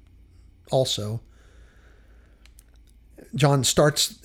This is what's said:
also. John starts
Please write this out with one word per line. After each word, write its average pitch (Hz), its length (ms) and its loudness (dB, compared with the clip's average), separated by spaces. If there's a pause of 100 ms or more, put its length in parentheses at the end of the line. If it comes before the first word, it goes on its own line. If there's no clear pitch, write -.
(720)
also. 113 500 -4 (2000)
John 139 300 2
starts - 600 0